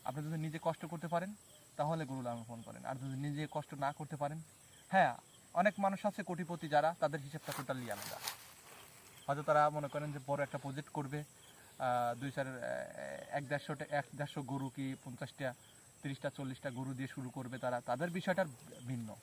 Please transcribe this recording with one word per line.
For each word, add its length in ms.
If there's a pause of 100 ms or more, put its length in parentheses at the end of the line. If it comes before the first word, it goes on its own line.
আপনি 200
যদি 140
নিজে 240
কষ্ট 240
করতে 220
পারেন 260 (440)
তাহলে 280
গরু 160
লালন 260
পালন 140
করেন, 240
আর 100
যদি 220 (100)
নিজে 240
কষ্ট 220
না 180
করতে 240
পারেন, 260 (480)
হ্যাঁ, 260 (380)
অনেক 260
মানুষ 260
আছে 180
কোটিপতি 460
যারা, 300
তাদের 200
হিসাবটা 380
টোটালি 340
আলাদা। 280 (1080)
হয়তো 160
তারা 260
মনে 180
করেন 240
যে 160
বড় 160
একটা 140
প্রজেক্ট 320
করবে, 340 (560)
আহ, 400
দুই 120
চার, 160
আহ, 880
এক 100
দেড়শো 280
টে-, 140
এক 160 (120)
দেড়শো 240
গরু 280
কি 340
পঞ্চাশটা, 500 (500)
তিরিশটা, 340
চল্লিশটা 320
গরু 240
দিয়ে 140
শুরু 220
করবে 280
তারা, 240
তাদের 280
বিষয়টা 360 (420)
ভিন্ন। 360